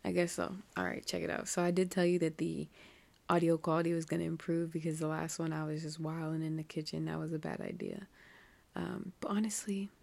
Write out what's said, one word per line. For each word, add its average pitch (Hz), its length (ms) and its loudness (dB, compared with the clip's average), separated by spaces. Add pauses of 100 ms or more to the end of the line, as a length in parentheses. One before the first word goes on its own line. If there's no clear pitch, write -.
I 190 100 0
guess 175 200 4
so. - 220 -2 (240)
All 185 60 2
right, - 200 -2
check - 160 -2
it - 80 -2
out. - 180 -2
So - 160 0
I 175 100 4
did 180 180 4
tell 180 160 4
you 175 140 6
that 160 180 2
the 160 300 -2 (600)
audio 165 300 6
quality 165 340 2
was 165 140 0
gonna 165 180 0
improve 165 480 0
because 160 260 -2
the 156 100 0
last 160 300 -2
one 165 140 0
I 156 120 -2
was 156 180 -2
just 156 180 -6
wilding 160 420 -2
in 160 140 0
the 156 60 -2
kitchen. 156 420 -4
That 160 140 -2
was 160 160 -2
a 156 40 -2
bad 156 220 -4
idea. 50 460 -6 (680)
Um, - 460 -4
but - 100 -2
honestly 202 600 0 (120)